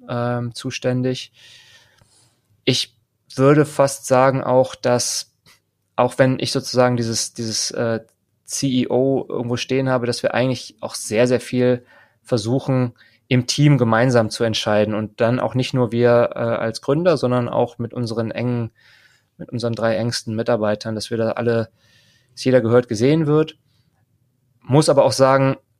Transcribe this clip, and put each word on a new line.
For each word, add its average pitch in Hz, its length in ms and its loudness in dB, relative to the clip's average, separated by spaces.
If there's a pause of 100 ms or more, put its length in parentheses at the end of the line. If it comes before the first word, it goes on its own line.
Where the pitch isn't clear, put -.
ähm, 120 460 -6
zuständig. 127 760 -4 (1300)
Ich - 320 -2 (380)
würde 143 320 4
fast - 400 -2
sagen 131 360 4
auch, 127 320 2
dass, - 600 -4 (600)
auch 123 240 0
wenn 131 200 4
ich - 140 -4
sozusagen 123 440 0
dieses, 113 380 -4
dieses, 110 380 -6
äh, 113 280 -4 (440)
C - 240 -4
E 127 200 0
O 131 400 0
irgendwo 120 280 -4
stehen 131 320 -2
habe, 127 180 0
dass 120 160 -4
wir - 100 -2
eigentlich 123 480 -2
auch - 140 -10
sehr, 113 320 0
sehr 123 140 2
viel 123 440 0 (380)
versuchen, 123 720 -2 (340)
im 123 200 2
Team 147 280 4
gemeinsam 117 540 2
zu - 140 -4
entscheiden 107 500 0
und 104 260 -6
dann 120 200 2
auch 113 160 -4
nicht 127 180 -2
nur 123 160 0
wir, 120 440 4
äh, - 40 -12
als 113 420 -4
Gründer, 160 360 0
sondern 123 320 -2
auch - 300 -2
mit 117 140 -8
unseren 113 380 -4
engen, 120 400 -4 (640)
mit - 140 -16
unseren 117 220 -4
drei 113 240 -2
engsten 117 400 -4
Mitarbeitern, 110 580 -2
dass 104 160 -10
wir 117 80 -6
da 113 140 -2
alle, 117 380 -2 (640)
dass - 100 -10
jeder 127 160 4
gehört, 120 260 4
gesehen 139 400 2
wird. 156 320 0 (1000)
Muss 147 280 2
aber 139 160 6
auch 139 60 2
sagen, 135 460 2 (240)